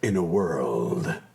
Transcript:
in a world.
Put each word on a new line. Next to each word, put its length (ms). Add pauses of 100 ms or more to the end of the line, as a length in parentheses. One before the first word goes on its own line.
in 140
a 80
world. 880 (220)